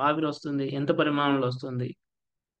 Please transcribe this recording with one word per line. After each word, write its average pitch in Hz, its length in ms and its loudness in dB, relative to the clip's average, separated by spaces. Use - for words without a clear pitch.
ఆవిరి 151 200 2
వస్తుంది, 139 480 -4
ఎంత 139 160 -2
పరిమాణంలో 143 580 2
వస్తుంది. 127 480 -6